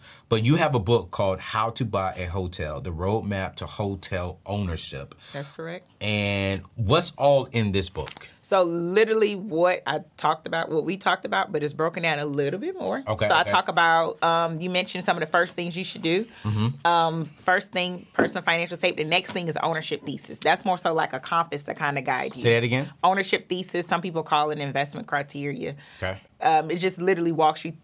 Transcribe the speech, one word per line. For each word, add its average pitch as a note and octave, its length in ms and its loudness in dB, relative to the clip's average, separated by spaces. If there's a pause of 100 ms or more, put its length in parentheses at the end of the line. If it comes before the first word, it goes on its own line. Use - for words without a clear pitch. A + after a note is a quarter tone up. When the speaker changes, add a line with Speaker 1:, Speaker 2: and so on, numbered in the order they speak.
(300)
Speaker 1:
But A2+ 140 2
you C3 120 6
have D#3 200 2
a A#2+ 40 4
book G2+ 320 2
called F#2+ 280 0
How A2+ 320 -2
to A2+ 140 -2
Buy G2 280 -2
a F2+ 120 -6
Hotel, F2 560 -4
The F#2 100 -6
Roadmap F#2+ 640 -2
to F2+ 100 -6
Hotel F#2+ 800 -4
Ownership. E2+ 720 -4 (160)
Speaker 2:
That's C#3+ 200 -10
correct. E3 360 -12 (140)
Speaker 1:
And G2+ 600 0 (140)
what's C#3+ 400 2
all C#3 300 4
in A2+ 260 0
this F#2+ 180 0
book? - 400 -10 (120)
Speaker 2:
So F#3+ 220 2
literally G3+ 720 2
what F3+ 520 0
I C#3+ 140 -2 (160)
talked D#3+ 280 0
about, - 240 -4
what D3+ 140 0
we F#3+ 140 -2
talked F#3+ 280 0
about, G3 260 0
but D3+ 120 -2
it's D3 100 -4
broken E3 300 -2
down D#3 160 0
a D3 60 -4
little C#3+ 340 -2
bit F#4 180 -8
more. C4+ 300 -4
Speaker 1:
Okay, G#3 200 0
Speaker 2:
So G3+ 60 4
I D#3+ 80 6
Speaker 1:
okay. F#3+ 80 0
Speaker 2:
talk G3 180 2
about, E3 540 2
um, E3 400 2
you F3+ 80 -4
mentioned F3+ 360 -2
some E3+ 120 2
of E3 40 -4
the D#3 60 -2
first F3 280 2
things F3 200 -4
you F#3 100 -6
should - 180 -10
do. F3+ 220 2 (180)
Speaker 1:
Mm-hmm. G#2+ 420 0
Speaker 2:
Um, E3 400 4
first F#3 460 0
thing, F3+ 420 -4
personal - 300 0
financial E3+ 340 0
safety. F3 260 0
The D#3 60 -4
next F3+ 220 2
thing F3 160 -4
is D3+ 100 -2
ownership D#3+ 480 -2
thesis. - 340 -8
That's D#3+ 260 2
more F#3 120 2
so E3 160 0
like D#3+ 200 0
a D#3+ 60 -6
compass E3 440 -2
to - 100 -6
kinda C#3+ 280 -2
guide C3 340 -2
you. - 60 -6
Speaker 1:
Say A#2+ 120 6
that A#2 100 4
again? B2+ 260 0 (140)
Speaker 2:
Ownership F#3+ 460 2
thesis. F3+ 380 -4
Some F3 140 0
people E3 200 -4
call D3+ 300 2
it D3 80 -4
investment C#3 480 -4
criteria. C#3+ 680 -4 (220)
Speaker 1:
Okay. F#2+ 220 -4 (220)
Speaker 2:
Um, D#3 280 4
it D#3+ 60 -2
just F#3 220 -2
literally E3+ 340 2
walks D#3 320 2
you E3 80 -8 (120)